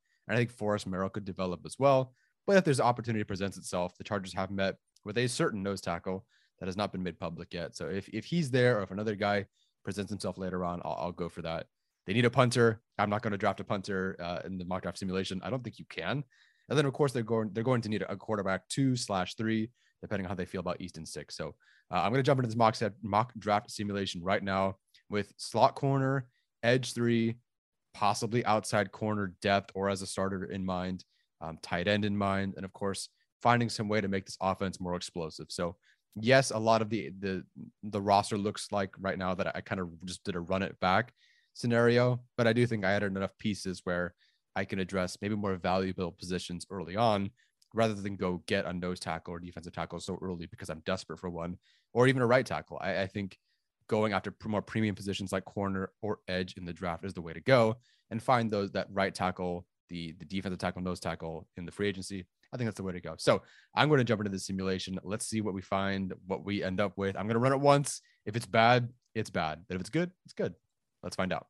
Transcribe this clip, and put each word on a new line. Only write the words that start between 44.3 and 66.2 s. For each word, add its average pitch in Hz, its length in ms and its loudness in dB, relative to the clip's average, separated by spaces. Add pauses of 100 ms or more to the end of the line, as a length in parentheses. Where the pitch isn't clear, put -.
I 82 80 -2
can 98 160 -4
address 92 400 -2
maybe 104 160 -2
more 101 200 -2
valuable 92 540 0
positions 87 600 -6
early 90 260 -8
on 104 340 2 (440)
rather 110 200 2
than 101 220 -6
go 90 300 -2
get 98 180 0
a 87 80 -4
nose 90 260 -4
tackle 87 360 -8
or 85 40 -8
defensive 87 340 -12
tackle 85 280 -6
so 92 200 -6
early 85 260 -6
because 90 240 -12
I'm 80 160 -10
desperate 92 340 -6
for 90 100 -6
one, 87 280 -6 (340)
or 120 160 8
even 131 140 4
a 117 40 4
right 120 200 4
tackle. 76 340 -6
I, 92 220 0
I 95 40 -2
think 101 300 -6 (520)
going 107 240 2
after 95 180 -2
pr-, - 180 -12
more 104 140 0
premium 110 320 0
positions 98 380 -6
like 95 120 -4
corner 95 460 -4 (120)
or 104 240 -4
edge 92 300 -2
in 90 80 -12
the 87 80 -8
draft 85 320 -6
is 95 100 -6
the 90 80 -10
way 82 100 -10
to 82 80 -12
go 113 360 6 (340)
and 113 120 -4
find 117 280 2
those, 101 220 0
that 98 180 -4
right 98 240 0
tackle, 90 520 -4 (220)
the, 85 300 -8
the 87 60 -16
defensive 95 340 -6
tackle, 90 240 -4
nose 90 160 -4
tackle 82 480 -8 (100)
in 87 100 -10
the 82 60 -12
free 101 160 -2
agency. 95 380 -8 (260)
I 131 40 -10
think 123 100 -2
that's 104 120 -4
the 101 40 -6
way 95 100 -4
to 87 80 -6
go. 82 180 -10
So 113 240 4 (320)
I'm 131 160 6
gonna 135 140 6
jump 110 160 2
into 104 100 -2
the 95 80 -4
simulation. 95 640 -2
Let's 101 240 -6
see 110 140 -2
what 101 140 -2
we 95 80 -6
find, 98 520 -2 (120)